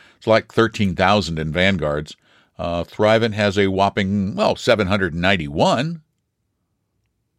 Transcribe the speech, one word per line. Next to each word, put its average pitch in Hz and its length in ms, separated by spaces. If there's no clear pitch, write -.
It's - 100
like 110 260
thirteen 107 420
thousand 90 440
in 78 120
Vanguard's. 76 640
Uh, 85 280
Thrivent 110 480
has 104 240
a 98 100
whopping, 98 680
well, 214 200
seven 104 320
hundred 95 260
ninety-one. 98 880